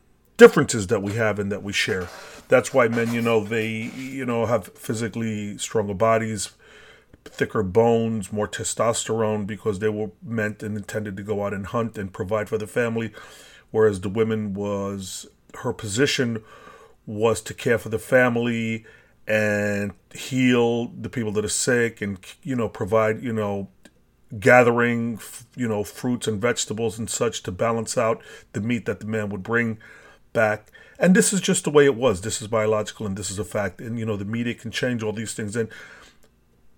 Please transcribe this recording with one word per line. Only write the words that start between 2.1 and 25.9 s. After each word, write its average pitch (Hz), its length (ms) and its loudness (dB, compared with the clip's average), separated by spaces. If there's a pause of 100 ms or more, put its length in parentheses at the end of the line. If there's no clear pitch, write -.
That's - 260 4
why 127 140 6
men, 117 260 0
you 120 80 -2
know, 113 220 2
they, 110 540 -4
you 135 280 -8
know, 117 220 0
have 110 220 0
physically 110 880 -6
stronger 101 360 -2
bodies, 110 560 0 (760)
thicker - 400 -4
bones, 113 680 2
more 107 140 -2
testosterone, 110 960 -2
because 98 360 -4
they 107 80 2
were 107 240 -4 (100)
meant 107 400 -4
and 107 140 -6
intended 104 400 -6
to 98 80 -10
go 101 200 -2
out 101 100 -2
and 98 120 -6
hunt 113 320 -4
and 95 140 -6
provide 104 360 -2
for 110 100 -2
the 101 100 -6
family, 113 440 -2 (600)
whereas 104 300 4
the 104 60 -4
women 107 460 0
was, 98 720 -4 (300)
her 123 160 -4
position 117 720 0 (600)
was 110 340 2
to - 140 -14
care 120 240 2
for - 100 -8
the 107 100 -4
family 117 840 2 (440)
and 104 640 2 (220)
heal 123 720 2
the 113 220 -12
people 110 240 -4
that 104 120 0
are 104 40 -4
sick 120 520 0
and, 101 160 -4 (280)
you 135 100 -4
know, 117 140 0
provide, 110 520 2
you 120 120 -4
know, 101 360 -2 (680)
gathering, 120 760 6
f-, - 320 -14 (100)
you 123 100 -2
know, 107 160 0
fruits 123 460 -4